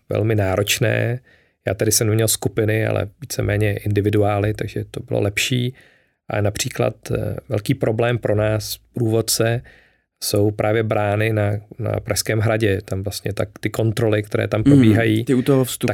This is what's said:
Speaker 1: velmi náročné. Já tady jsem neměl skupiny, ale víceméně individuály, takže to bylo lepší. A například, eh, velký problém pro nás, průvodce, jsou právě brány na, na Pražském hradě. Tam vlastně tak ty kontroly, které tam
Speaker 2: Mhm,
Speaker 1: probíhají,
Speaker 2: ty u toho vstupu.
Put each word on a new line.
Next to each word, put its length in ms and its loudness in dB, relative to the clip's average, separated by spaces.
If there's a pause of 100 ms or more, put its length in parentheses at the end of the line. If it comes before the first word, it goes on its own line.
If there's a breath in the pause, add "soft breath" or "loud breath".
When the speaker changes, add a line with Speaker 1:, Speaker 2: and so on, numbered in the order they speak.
Speaker 1:
velmi 260 0
náročné. 840 0 (460 soft breath)
Já 80 0
tady 180 0
jsem 140 2
neměl 220 2
skupiny, 580 0
ale 220 -2 (120)
víceméně 560 0
individuály, 800 2
takže 360 -6
to 100 -10
bylo 200 -2
lepší. 540 -2 (540 soft breath)
A 120 -2
například, 540 -2 (160)
eh, 260 -4 (120)
velký 260 -2
problém 440 0
pro 160 0
nás, 440 0 (160)
průvodce, 680 0 (600 soft breath)
jsou 260 2
právě 320 0
brány 500 0
na, 200 2 (260)
na 220 -2
Pražském 380 -2
hradě. 460 2
Tam 180 -6
vlastně 300 -6
tak 160 -4 (120)
ty 100 -4
kontroly, 520 0
které 260 -2
tam 120 0
Speaker 2:
Mhm, 120 4
Speaker 1:
probíhají, 520 4
Speaker 2:
ty 100 0
u 80 2
toho 220 2
vstupu. 300 -6